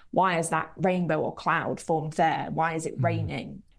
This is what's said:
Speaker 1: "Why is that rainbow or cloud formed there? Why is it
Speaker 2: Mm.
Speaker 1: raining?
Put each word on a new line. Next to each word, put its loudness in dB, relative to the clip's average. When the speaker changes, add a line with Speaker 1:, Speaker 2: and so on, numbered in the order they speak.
Speaker 1:
"Why 4
is 0
that 0
rainbow 2
or -2
cloud 0
formed -2
there? 2
Why 0
is -4
it -4
Speaker 2:
Mm. 2
Speaker 1:
raining? -2